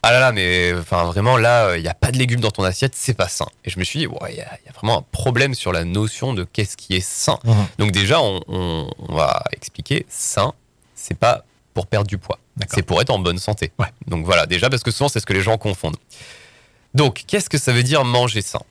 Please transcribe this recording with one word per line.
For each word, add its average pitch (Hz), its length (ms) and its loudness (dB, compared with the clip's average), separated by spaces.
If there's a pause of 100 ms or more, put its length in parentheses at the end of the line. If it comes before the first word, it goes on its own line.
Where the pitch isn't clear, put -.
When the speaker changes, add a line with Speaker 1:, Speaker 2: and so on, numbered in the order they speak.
Speaker 1:
« - 0 -
Ah 113 80 6
là 127 80 6
là, 131 120 6
mais, 90 480 2
enfin, 85 260 0
vraiment, 101 320 4
là, 113 380 4
il 82 80 -4
y 82 40 -4
a 85 80 -4
pas - 160 0
de 131 80 0
légumes 120 200 2
dans 110 120 0
ton - 120 -4
assiette, 95 320 0
c'est - 200 -2
pas 90 120 0
sain. » - 200 -6 (180)
Et - 60 -4
je 90 80 -8
me 92 40 -2
suis - 160 -6
dit : « 143 80 -2
Ouais, - 220 -10
il - 80 -12
y - 40 -12
a, - 220 -16
il - 40 -20
y - 20 -20
a - 20 -20
vraiment 110 280 0
un - 120 -6
problème 127 440 0
sur - 180 -4
la 85 120 -2
notion 107 480 -4
de 92 120 -4
qu'est-ce - 320 -4
qui - 180 -6
est 90 100 0
sain. » - 380 -2
Speaker 2:
Mhm. 117 120 4 (240)
Speaker 1:
Donc 101 120 2
déjà, 101 300 2
on, 98 260 0
on, 87 420 -4 (100)
on - 160 -8
va 73 360 2
expliquer, - 560 -6
sain, - 460 -2 (420)
c'est - 220 -8
pas - 260 2 (300)
pour - 140 -4
perdre 101 200 0
du 98 120 -6
poids. - 180 -8 (180)
Speaker 2:
D'accord. - 200 -4
Speaker 1:
C'est 196 80 0
pour 180 180 2
être - 80 0
en 117 100 2
bonne 87 200 0
santé. - 400 -4
Speaker 2:
Ouais. - 80 0 (180)
Speaker 1:
Donc 82 180 -4
voilà, 85 220 4
déjà, 90 240 2
parce 120 140 0
que 117 80 0
souvent, 139 180 0
c'est 110 100 -2
ce - 60 -6
que 123 80 -2
les 98 80 2
gens 110 160 2
confondent. 90 400 -4 (960)
Donc, 135 340 2
qu'est-ce 202 220 -2
que 151 80 0
ça 127 160 0
veut 120 100 4
dire 135 220 2
manger 120 380 2
sain ? - 260 -8